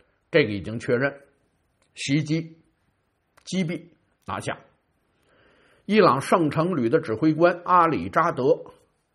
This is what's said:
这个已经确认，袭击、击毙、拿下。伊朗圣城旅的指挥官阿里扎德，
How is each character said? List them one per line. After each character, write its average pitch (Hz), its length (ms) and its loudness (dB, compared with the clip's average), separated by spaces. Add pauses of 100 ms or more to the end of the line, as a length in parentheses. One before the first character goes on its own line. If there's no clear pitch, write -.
(320)
这 151 120 4
个 107 80 -4
已 98 120 -6
经 110 160 -10
确 120 180 -2
认， 135 160 -2 (800)
袭 143 300 -2
击、 160 340 -6 (880)
击 185 200 -4
毙、 160 200 -8 (420)
拿 95 140 -8
下。 - 180 -8 (1300)
伊 214 140 2
朗 135 220 4
圣 170 300 2
城 170 240 -2
旅 120 120 0
的 147 120 2
指 113 160 -4
挥 156 180 2
官 170 320 2
阿 175 220 4
里 98 220 -4
扎 170 220 0
德， 160 320 -2 (520)